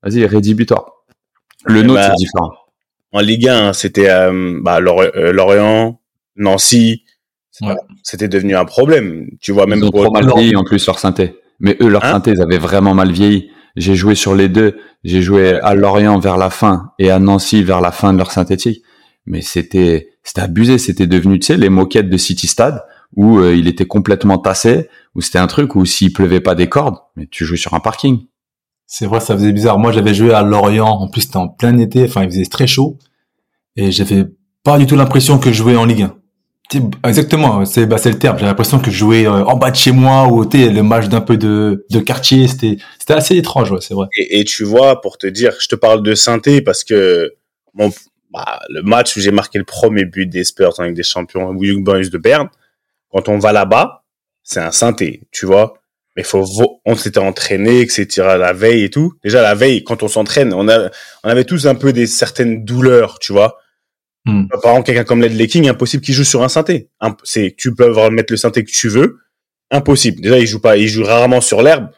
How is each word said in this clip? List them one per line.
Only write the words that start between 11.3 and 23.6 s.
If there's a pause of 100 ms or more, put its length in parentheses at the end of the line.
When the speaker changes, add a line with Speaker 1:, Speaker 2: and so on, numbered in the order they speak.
Speaker 1:
Mais
eux,
leur
Speaker 2:
Hein ?
Speaker 1:
synthé,
ils
avaient
vraiment
mal
vieilli. (240)
J'ai
joué
sur
les
deux. (260)
J'ai
joué
à
Lorient
vers
la
fin
et
à
Nancy
vers
la
fin
de
leur
synthétique. (420)
Mais
c'était, (140)
c'était
abusé.
C'était
devenu,
tu
sais,
les
moquettes
de
City
Stade (320)
où,
euh,
il